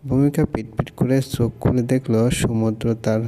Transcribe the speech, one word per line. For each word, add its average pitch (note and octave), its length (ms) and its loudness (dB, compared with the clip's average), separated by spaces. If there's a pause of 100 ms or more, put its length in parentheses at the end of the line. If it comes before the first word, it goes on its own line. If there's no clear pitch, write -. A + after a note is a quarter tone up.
ভূমিকা C#3+ 380 2
পিটপিট - 460 -6
করে C3 320 2
চোখ A#2 380 -2
খুলে B2+ 220 2
দেখল A#2+ 480 2
সমুদ্র A2+ 720 0
তার A2+ 260 0